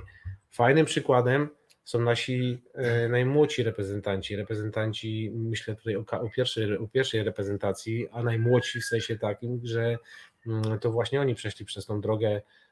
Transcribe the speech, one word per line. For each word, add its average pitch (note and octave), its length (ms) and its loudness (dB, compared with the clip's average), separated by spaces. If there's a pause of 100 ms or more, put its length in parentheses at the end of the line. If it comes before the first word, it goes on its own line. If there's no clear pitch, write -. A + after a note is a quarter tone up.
(520)
Fajnym C#3 340 6
przykładem C3+ 640 4 (340)
są - 180 -2
nasi, B2 560 0 (160)
e, A#2 360 2
najmłodsi C3+ 540 4
reprezentanci, G2+ 720 -2
reprezentanci, A2 1000 -4
myślę A2+ 400 -4
tutaj G#2+ 200 -4
o G#2+ 100 -4
ka-, - 160 -4
o A#2 80 -4
pierwszej, A2 480 -2
o A2 100 -6
pierwszej A2+ 360 0
reprezentacji, G2+ 880 -4
a A#2+ 120 -6
najmłodsi A#2+ 580 2
w - 40 -6
sensie A2+ 340 -2
takim, A#2 440 -4
że, A#2 340 0 (500)
mm, A2 320 0
to A#2+ 120 0
właśnie A#2 300 0
oni C3 140 2
przeszli G#2 300 -8
przez - 200 -10
tą G#2 160 -4
drogę, G#2+ 400 2 (300)